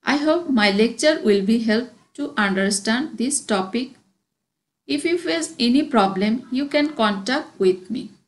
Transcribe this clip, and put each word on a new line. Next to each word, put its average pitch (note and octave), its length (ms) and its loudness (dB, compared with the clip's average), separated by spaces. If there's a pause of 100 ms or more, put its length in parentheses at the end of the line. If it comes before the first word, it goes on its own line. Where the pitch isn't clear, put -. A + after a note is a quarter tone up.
I C4+ 120 2
hope D#4+ 320 0
my G#3+ 220 4
lecture A#3+ 540 2
will G#3 200 4
be A3+ 160 2
help A3 280 0 (260)
to C#4+ 220 -8
understand G3+ 800 -2
this C4 220 -2
topic. G#3+ 520 -4 (920)
If C#4+ 180 -4
you E4 120 0
face D#4+ 420 -4
any B3 240 4
problem, G#3 720 2
you C#4 140 -2
can D4 280 0
contact G#3+ 640 -2
with F#3 320 0
me. - 200 -8 (180)